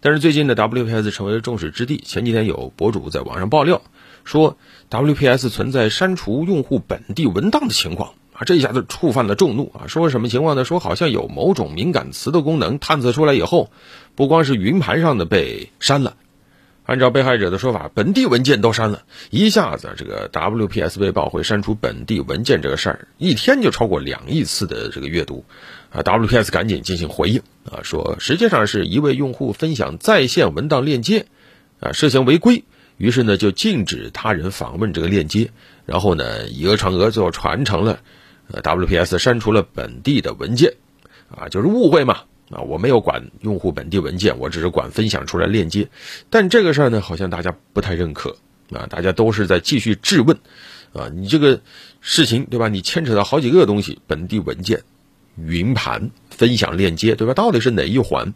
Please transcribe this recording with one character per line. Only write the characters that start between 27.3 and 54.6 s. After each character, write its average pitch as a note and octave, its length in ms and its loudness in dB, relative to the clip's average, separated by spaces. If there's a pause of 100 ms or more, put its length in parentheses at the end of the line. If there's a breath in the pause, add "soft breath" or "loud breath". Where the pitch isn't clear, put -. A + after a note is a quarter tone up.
啊， - 180 -16
说 D#2+ 380 -4
实 - 160 -2
际 A3+ 120 2
上 A2+ 200 2
是 F#2+ 180 -2
一 F2+ 140 0
位 C#3+ 140 2
用 C3 180 -4
户 B2 200 -4
分 D#3+ 220 -4
享 C#2+ 240 -6
在 F3 300 2
线 A2 260 2
文 C3+ 140 -4
档 C3+ 160 2
链 C#3 180 -2
接 G3 240 0 (540 soft breath)
啊， - 120 -6
涉 - 160 2
嫌 C3 160 4
违 D3 140 6
规， A#3 240 4 (360 soft breath)
于 G2+ 120 2
是 A#2+ 140 2
呢 G#2 120 4
就 G2+ 140 2
禁 D3 340 0
止 - 280 -8
他 - 200 -4
人 F2+ 200 -2
访 B1+ 260 -8
问 G2+ 140 0
这 E2 80 -4
个 E2 80 0
链 F#2 180 2
接， A2 240 0 (360 soft breath)
然 E2+ 120 -2
后 F#2+ 160 2
呢 A1+ 320 -6
以 B1 180 -8
讹 G2+ 120 4
传 F#2 180 0
讹， G2 160 4
最 A2 100 -2
后 F2+ 120 2
传 D#2+ 320 -2
成 F#2 200 0
了， G#2+ 140 0 (540 soft breath)
呃 - 100 -10
，W F2 240 0
P F2+ 100 2
S F2 220 2
删 A#2+ 220 2
除 G#2+ 100 0
了 G#2 140 4
本 - 380 -12
地 C#3 180 2
的 - 140 -6
文 G2 200 -6
件 B2+ 200 4 (540 soft breath)
啊， - 200 -16
就 F#2 120 -4
是 A#2+ 60 2
误 G#3+ 240 4
会 D#3 140 6
嘛。 A#2+ 160 0 (280)
啊， - 120 -12
我 C#2 180 -6
没 G#2 100 0
有 B2 120 6
管 A#1+ 400 -4
用 G#2 180 -4
户 F2 140 -2
本 C#2+ 180 -8
地 F#2+ 80 0
文 D#2+ 200 -4
件， E2+ 200 2
我 C2 100 -4
只 D#2+ 120 -6
是 E2+ 80 0
管 C#2+ 240 -4
分 A2 160 0
享 C2 180 -4
出 - 100 -6
来 E2+ 120 0
链 G2 200 0
接。 G2+ 200 -2 (420 loud breath)
但 G#3 180 4
这 A3+ 140 6
个 E3 120 2
事 C#3+ 80 2
儿 C3 80 4
呢， A2 100 0
好 F2+ 160 -8
像 F#2 120 -4
大 F2 140 -6
家 E2+ 140 -4 (160)
不 G2+ 80 0
太 F#2+ 160 -4
认 E2 180 -4
可 - 220 -10 (340)
啊， - 180 -10
大 - 120 -8
家 F#2 100 2
都 A2 220 2
是 G2+ 160 0
在 F2+ 100 4
继 B2 220 0
续 G#2 160 0
质 - 240 2
问 D3 180 4 (540 loud breath)
啊， B1+ 200 -10
你 F2+ 140 -8
这 D3 140 2
个 C#3 220 4 (380 loud breath)
事 - 240 0
情， A#2 240 -2
对 A#2+ 120 -2
吧？ A2+ 80 0
你 G2 140 -4
牵 D#3+ 220 -4
扯 A#2 120 0
到 G2+ 80 4
好 C#3+ 160 0
几 B2 100 0
个 E3+ 160 6
东 G#2 160 0
西， - 240 -8
本 D#2+ 220 -6
地 G#2+ 100 -2
文 E2 240 -6